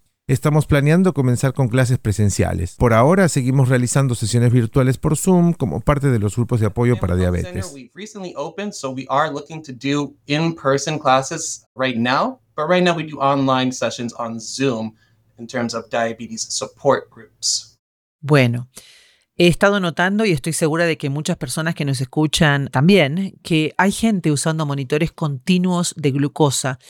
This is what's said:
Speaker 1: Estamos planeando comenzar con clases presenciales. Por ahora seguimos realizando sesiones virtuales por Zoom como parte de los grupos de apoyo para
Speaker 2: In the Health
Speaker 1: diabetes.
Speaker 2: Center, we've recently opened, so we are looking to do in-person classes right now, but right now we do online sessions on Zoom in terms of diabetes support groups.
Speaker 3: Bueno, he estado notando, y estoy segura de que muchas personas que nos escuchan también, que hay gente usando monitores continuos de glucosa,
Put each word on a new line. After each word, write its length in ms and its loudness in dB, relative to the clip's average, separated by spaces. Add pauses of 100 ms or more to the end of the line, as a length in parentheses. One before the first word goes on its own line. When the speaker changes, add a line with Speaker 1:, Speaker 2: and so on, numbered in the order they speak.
(260)
Speaker 1:
Estamos 380 2
planeando 480 4
comenzar 400 0
con 160 0
clases 300 2
presenciales. 760 0
Por 180 4
ahora 340 4
seguimos 400 2
realizando 460 2
sesiones 400 2
virtuales 420 2
por 220 -2
Zoom 340 4
como 280 -4
parte 280 0
de 100 2
los 180 -2
grupos 240 0
de 60 2
apoyo 320 0
para 140 -2
Speaker 2:
In 60 0
the 60 2
Health 100 0
Speaker 1:
diabetes. 320 -6
Speaker 2:
Center, 80 -16
we've 200 -18
recently 400 -12
opened, 380 -8
so 180 -8
we 200 -8
are 200 2
looking 320 -10
to 100 -16
do 420 -2 (120)
in-person 720 0
classes 640 -2 (120)
right 240 -2
now, 420 0 (160)
but 140 -4
right 120 4
now 140 2
we 80 -6
do 140 -12
online 540 2
sessions 420 -6
on 260 -8
Zoom 540 -4 (440)
in 80 -16
terms 280 -6
of 160 -10
diabetes 580 -6
support 600 -4
groups. 680 -8 (460)
Speaker 3:
Bueno, 460 2 (720)
he 60 6
estado 320 4
notando, 460 0
y 80 2
estoy 200 -4
segura 320 0
de 140 0
que 120 -4
muchas 260 -4
personas 400 -6
que 80 -4
nos 160 -2
escuchan 720 0
también, 720 4
que 340 0
hay 140 2
gente 400 0
usando 340 -2
monitores 460 -2
continuos 840 -2
de 140 0
glucosa, 800 0